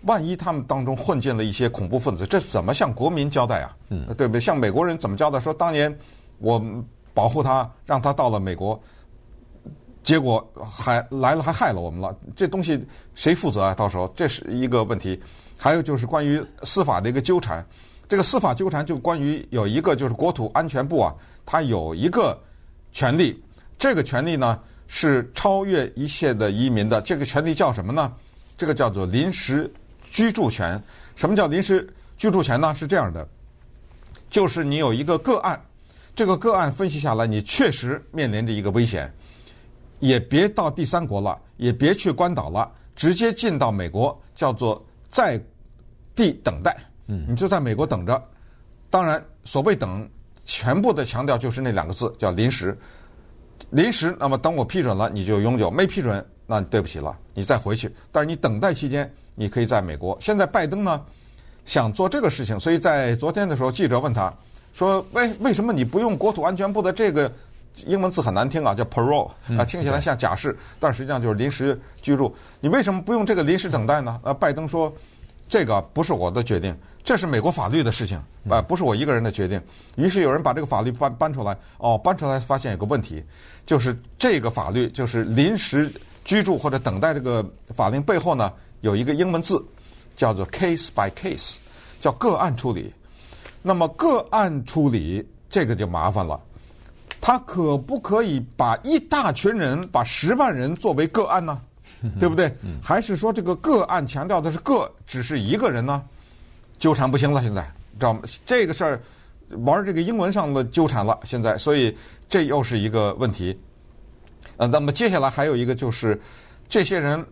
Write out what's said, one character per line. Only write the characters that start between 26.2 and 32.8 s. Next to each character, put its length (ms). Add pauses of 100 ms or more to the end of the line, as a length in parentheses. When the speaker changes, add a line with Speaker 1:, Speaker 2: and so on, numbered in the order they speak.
Speaker 1:
的 160
移 200
民 180
的， 140
这 160
个 80
权 200
利 80
叫 200
什 100
么 80
呢？ 180 (480)
这 80
个 80
叫 160
做 160
临 240
时 400 (400)
居 220
住 180
权。 320 (360)
什 120
么 60
叫 100
临 160
时 240 (320)
居 140
住 100
权 200
呢？ 120
是 140